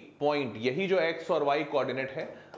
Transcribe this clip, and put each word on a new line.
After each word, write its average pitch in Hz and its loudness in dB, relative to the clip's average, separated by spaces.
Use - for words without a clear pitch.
पॉइंट, 143 0
यही 127 0
जो 185 4
एक्स 165 0
और 156 4
वाई 143 2
कोऑर्डिनेट 131 -2
है - -6